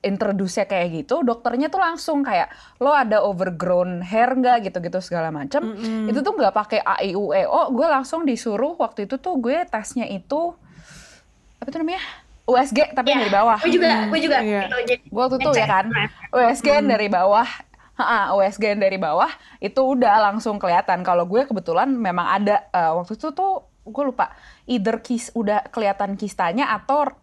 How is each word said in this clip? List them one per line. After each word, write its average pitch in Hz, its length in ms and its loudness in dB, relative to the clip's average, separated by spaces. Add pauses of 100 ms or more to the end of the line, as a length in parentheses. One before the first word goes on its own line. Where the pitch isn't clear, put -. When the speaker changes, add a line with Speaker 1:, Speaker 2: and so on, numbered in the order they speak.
Speaker 1:
introduce-nya 196 640 -2
kayak 175 320 -2
gitu, 277 240 0
dokternya 240 400 -2
tuh 381 160 -2
langsung 330 400 -2
kayak, 202 240 0 (320)
"Lo 285 160 2
ada 214 320 2
overgrown 180 800 -2
hair 240 320 2
nggak?" 240 320 2
gitu-gitu 180 320 -6
segala 160 320 -4
macem. 185 320 -4
Speaker 2:
Mm-mm. 220 400 -4
Speaker 1:
Itu 240 160 0
tuh 392 160 0
nggak 208 160 2
pakai 214 240 0
A, - 240 -2
I, 196 160 -2
U, 175 160 -2
E, 190 80 4
O, 269 320 0
gue 277 160 2
langsung 277 320 -2
disuruh 247 560 -2
waktu 214 320 -4
itu 269 80 -6
tuh 370 240 -6
gue 302 240 -2
tesnya 220 400 -6
itu, 311 480 -6 (1040)
apa 240 100 -12
tuh 330 140 -6
namanya? 349 200 -4 (440)
U 247 80 4
S 269 160 4
G, 285 240 4
tapi 240 160 0
yang 285 80 4
Speaker 3:
Iya. 233 80 0
Speaker 1:
dari 196 80 0
bawah. 214 240 4
Speaker 3:
Gue 330 160 2
juga, 349 160 4
Speaker 2:
Hmm, 220 160 2
Speaker 3:
gue 311 160 0
juga 285 160 2
Speaker 2:
iya. 208 220 0 (100)
Speaker 3:
gitu. 247 60 -2 (100)
Jadi 240 240 -2
Speaker 1:
Gue 220 160 -2
waktu 254 160 -2
tuh 294 80 2
ya 247 160 4
Speaker 3:
ngecek - 0 -
Speaker 1:
kan, 196 240 2
Speaker 3:
kan. 214 180 -2 (220)
Speaker 1:
U - 80 0
S 254 240 4
G - 80 0
yang 294 160 4
Speaker 2:
Hmm. 247 80 4
Speaker 1:
dari 208 160 0
bawah, 202 380 4 (500)
ha-ha, - 220 2 (100)
U 196 80 2
S 196 240 2
G - 80 0
yang 208 160 0
dari 190 160 0
bawah, 175 300 0 (260)
itu 202 240 -2
udah 247 320 4 (160)
langsung 208 320 -4
kelihatan. 180 400 0
Kalau 175 240 2
gue 214 160 2
kebetulan 208 480 0
memang 185 400 -2
ada, 202 400 0
eh, 165 240 0
waktu 180 240 -4
itu 311 160 -8
tuh, 381 320 -2 (160)
gue - 240 -6
lupa, - 240 -2 (400)
either 226 320 -2
kis-, - 320 -6
udah 208 400 -2
kelihatan 202 400 -2
kistanya 202 560 -2
atau 269 400 0 (120)